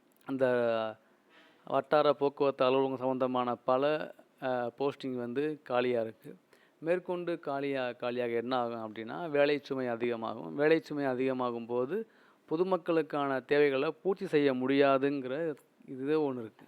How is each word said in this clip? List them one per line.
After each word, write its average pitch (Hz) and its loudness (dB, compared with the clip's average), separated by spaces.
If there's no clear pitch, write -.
அந்த 135 0
வட்டார 143 2
போக்குவரத்து 139 0
அலுவலகம் 135 2
சம்பந்தமான 127 0
பல, 143 0
அ, 123 -4
போஸ்டிங் 139 -4
வந்து 135 -4
காலியா 123 0
இருக்கு. 113 -10
மேற்கொண்டு 175 -4
காலியா-, 139 -4
காலியாக 123 -4
என்ன 117 0
ஆகும் 117 -2
அப்படின்னா, 113 -10
வேலை 143 4
சுமை 131 -4
அதிகமாகும். 113 -4
வேலை 156 6
சுமை 147 -4
அதிகமாகும் 127 -2
போது 127 -2
பொதுமக்களுக்கான 156 0
தேவைகளை 147 4
பூர்த்தி 190 -2
செய்ய 143 4
முடியாதுங்கிற 139 2
இதுவே 139 -4
ஒண்ணு 127 -4
இருக்கு. 110 -14